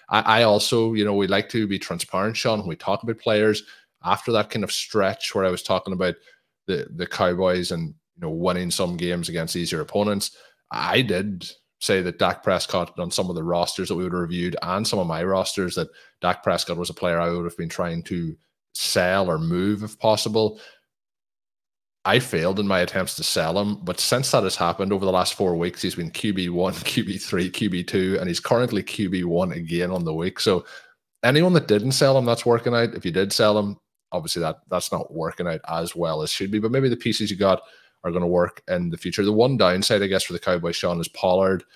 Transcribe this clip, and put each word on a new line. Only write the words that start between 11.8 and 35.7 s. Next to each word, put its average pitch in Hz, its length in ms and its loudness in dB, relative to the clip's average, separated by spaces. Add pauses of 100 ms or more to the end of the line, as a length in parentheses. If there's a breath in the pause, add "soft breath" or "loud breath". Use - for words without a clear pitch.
say 98 220 2
that 87 160 -4
Dak 90 240 0
Prescott 90 560 -2
on 87 120 -4
some 95 180 -2
of 87 80 -6
the 80 60 -6
rosters 87 460 -2
that 92 80 -2
we 90 80 -2
would 87 80 -4
have 90 80 -2
reviewed 87 420 -4
and 95 240 -2
some 110 120 -2
of 90 80 0
my 82 180 -2
rosters 92 500 -2
that 82 140 -4 (320 soft breath)
Dak 87 220 0
Prescott 87 340 0
was 87 140 -6
a 85 40 -12
player 85 260 0
I 85 100 0
would 87 140 -2
have 85 120 -8
been 85 120 -6
trying 85 360 -4
to 85 320 -6 (380)
sell 95 540 2
or 82 100 0
move 90 440 0
if 104 160 -12
possible. 107 640 2 (1500 loud breath)
I 104 120 4
failed 95 400 0
in 101 80 0
my 95 140 2
attempts 90 360 -2
to 82 60 -8
sell 85 360 0
him, 101 240 0
but 87 180 -6
since 131 300 0
that 120 140 4
has 92 120 -2
happened 95 360 0
over 98 120 0
the 95 80 2
last 90 220 2
four 90 220 2
weeks, 87 260 -2
he's 92 120 -2
been 82 160 -6
Q - 220 -2
B 92 160 -2
one, 87 240 0
<laughs> - 120 -8
Q - 200 -2
B 95 140 -6
three, 92 320 -2
Q 107 180 -2
B 90 160 -2
two, 95 340 0
and 90 100 -2
he's 87 120 -2
currently 117 420 0
Q 98 280 -4
B 90 140 -2
one 87 280 0
again 85 380 -4
on 90 140 -2
the 80 100 -2
week. 85 260 -4
So 92 240 2 (580 loud breath)
anyone 156 320 4
that 156 140 4
didn't 107 240 2
sell 135 240 4
him, 127 80 4
that's 120 220 2
working 120 280 2
out. 117 200 2
If - 100 -10
you 90 60 0
did 95 220 0
sell 107 260 4
him, 101 180 -2 (360)
obviously 85 300 -4
that, 80 260 -4
that's 90 240 -2
not 80 200 -6
working 82 340 -6
out 80 220 -4
as 85 260 -6